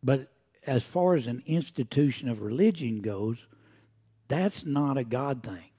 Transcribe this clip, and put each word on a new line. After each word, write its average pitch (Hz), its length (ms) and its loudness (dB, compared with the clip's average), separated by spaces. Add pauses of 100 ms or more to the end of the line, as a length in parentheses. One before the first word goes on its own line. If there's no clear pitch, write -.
But 131 300 0 (340)
as 127 180 2
far 180 300 4
as 135 120 2
an 120 200 -4
institution 139 800 0
of 110 140 -4
religion 127 580 2
goes, 107 460 -4 (840)
that's 185 360 0
not 143 340 0
a 127 60 0
God 127 380 -2
thing. 92 360 -14